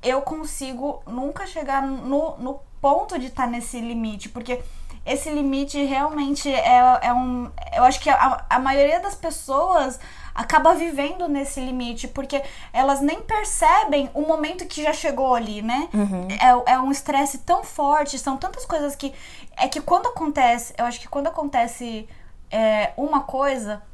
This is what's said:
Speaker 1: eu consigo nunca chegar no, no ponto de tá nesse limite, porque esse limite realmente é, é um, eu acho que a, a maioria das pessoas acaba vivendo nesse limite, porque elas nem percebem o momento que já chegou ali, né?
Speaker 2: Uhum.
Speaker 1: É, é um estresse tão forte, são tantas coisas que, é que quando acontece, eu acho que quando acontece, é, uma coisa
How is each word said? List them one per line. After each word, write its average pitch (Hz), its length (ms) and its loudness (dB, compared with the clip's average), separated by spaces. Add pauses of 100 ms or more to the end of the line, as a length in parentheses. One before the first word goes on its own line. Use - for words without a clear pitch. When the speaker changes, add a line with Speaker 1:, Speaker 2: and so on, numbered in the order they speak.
Speaker 1:
eu 262 200 0
consigo 277 840 -6
nunca 285 400 -6
chegar 277 340 -2
no, 269 560 -2
no 262 220 -8 (200)
ponto 339 380 2
de 254 140 -6
tá 254 160 -2
nesse 240 340 -6
limite, 220 480 -6
porque 247 320 -6 (440)
esse 285 240 -4
limite 277 540 -2
realmente 285 680 0
é, 247 500 6
é 247 120 2
um, 247 380 -2 (220)
eu 240 100 4
acho 269 160 8
que - 100 0
a, 262 400 4
a 240 100 4
maioria 285 400 4
das 403 160 -6
pessoas 294 840 0 (340)
acaba 311 420 6
vivendo 320 520 -2
nesse 277 340 -2
limite, 247 460 -6
porque 277 360 -4 (300)
elas 269 280 2
nem 320 200 0
percebem 339 920 2
o 294 80 -2
momento 320 460 -2
que 302 160 -8
já 302 100 2
chegou 269 420 0
ali, 214 260 -4
né? 247 320 -2
Speaker 2:
Uhum. 190 340 0 (400)
Speaker 1:
É, 240 60 6
é 262 60 4
um 269 120 0
estresse 285 480 0
tão 359 240 2
forte, 294 560 0
são 269 180 -2
tantas 381 280 -8
coisas 294 300 -2
que, 277 180 -8 (440)
é 262 100 2
que 277 140 -4
quando 359 260 2
acontece, 285 680 0
eu 240 80 0
acho 233 140 -6
que - 80 -16
quando 285 200 -4
acontece, 240 800 -4 (440)
é, 214 460 2
uma 294 240 0
coisa 254 600 -2 (120)